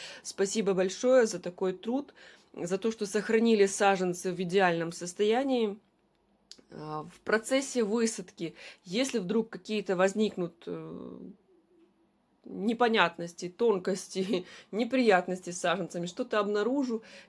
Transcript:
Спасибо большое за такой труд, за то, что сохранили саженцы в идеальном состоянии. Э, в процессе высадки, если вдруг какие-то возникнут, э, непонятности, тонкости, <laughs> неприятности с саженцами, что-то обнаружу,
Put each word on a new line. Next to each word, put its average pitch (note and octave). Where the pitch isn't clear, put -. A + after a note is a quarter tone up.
Спасибо G3
большое A3+
за F#3
такой F#3
труд, A#3+
за F3
то, A3+
что G#3+
сохранили A3
саженцы F#3
в E3+
идеальном E3+
состоянии. A3
Э, D3+
в -
процессе A#3+
высадки, G#3
если A#3+
вдруг G#3+
какие-то G#3
возникнут, G3
э, D#3+
непонятности, F#3+
тонкости, F#3+
<laughs> -
неприятности G3
с F3
саженцами, F3
что-то A#3
обнаружу, A3+